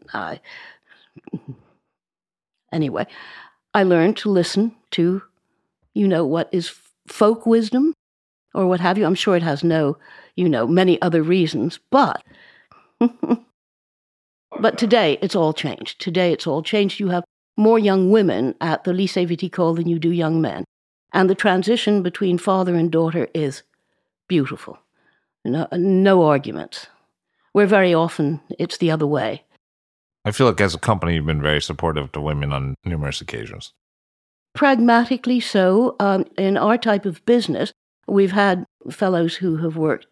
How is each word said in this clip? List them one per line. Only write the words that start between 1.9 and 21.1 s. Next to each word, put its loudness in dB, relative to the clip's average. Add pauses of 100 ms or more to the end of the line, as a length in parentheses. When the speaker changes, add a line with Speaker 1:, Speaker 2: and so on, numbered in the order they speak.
Speaker 1:
anyway, -4 (680)
I 2
learned 4
to -4
listen 0 (180)
to, 0 (720)
you 0
know, 2
what -2
is -4 (340)
folk 2
wisdom 2 (600)
or 0
what 2
have 0
you. 2
I'm 2
sure 0
it 0
has -2
no, 0 (400)
you 2
know, 2
many 2
other 0
reasons, -2 (100)
but, 2 (400)
<laughs> -8
but 0
today 2
it's -2
all 2
changed. -10
Today 0
it's -4
all -4
changed. -2
You -2
have -2 (340)
more 6
young 4
women 2
at -2
the -2
Lycée -2
Viticole -2
than -4
you -2
do 0
young 0
men. -4 (500)